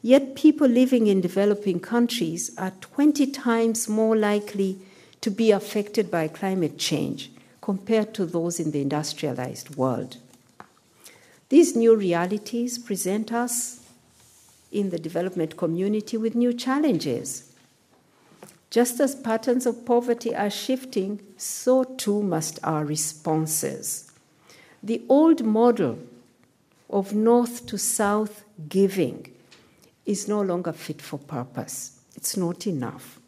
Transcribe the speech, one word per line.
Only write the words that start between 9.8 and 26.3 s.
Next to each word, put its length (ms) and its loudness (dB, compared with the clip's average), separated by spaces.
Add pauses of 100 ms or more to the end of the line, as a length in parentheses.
These 300 6
new 180 8
realities 800 -2
present 540 -4
us 480 -4 (880)
in 200 -2
the 100 -6
development 560 -4
community 600 -2
with 180 -2
new 160 2
challenges. 1000 -2 (1160)
Just 300 0
as 160 0
patterns 500 -2
of 200 -4
poverty 500 0
are 140 0
shifting, 720 -4 (160)
so 480 0
too 360 -2
must 420 -2
our 200 -2
responses. 1300 -4 (680)
The 260 -4
old 380 6
model 540 4 (880)